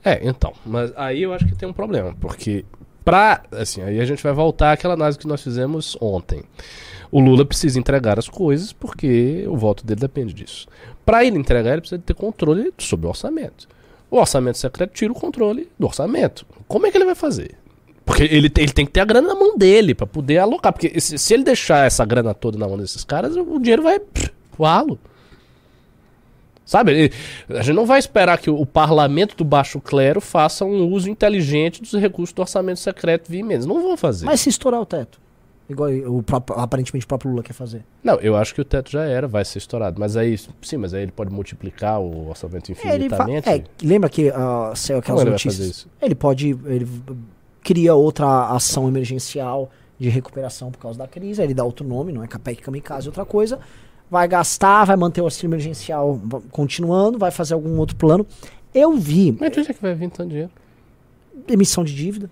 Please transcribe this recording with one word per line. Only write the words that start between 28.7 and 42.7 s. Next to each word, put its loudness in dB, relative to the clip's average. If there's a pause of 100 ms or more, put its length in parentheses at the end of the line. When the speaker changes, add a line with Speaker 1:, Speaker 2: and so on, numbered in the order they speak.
Speaker 1:
do -2
baixo 0
clero 2
faça 0
um 0
uso -2
inteligente 0
dos -14
recursos -2
do -4
orçamento -4
secreto 0
via -6
emendas. -2
Não 0
vão 0
fazer. -2
Speaker 2:
Mas 4
se 0
estourar 0
o -6
teto? -8 (480)
Igual -4
o -2
próprio, -4
aparentemente -4
o -20
próprio -4
Lula -4
quer -14
fazer. -14 (180)
Speaker 1:
Não, 4
eu 2
acho 0
que -6
o -2
teto -4
já -4
era, -2
vai -2
ser -12
estourado. -6
Mas -4
aí, 0 (260)
sim, -8
mas -6
aí -4
ele -8
pode -8
multiplicar -6
o -8
orçamento -12